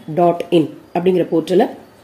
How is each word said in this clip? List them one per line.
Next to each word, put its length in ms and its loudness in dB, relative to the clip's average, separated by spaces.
டாட் 240 2
இன் 100 0
அப்படிங்கிற 380 0
போர்ட்டலை 340 2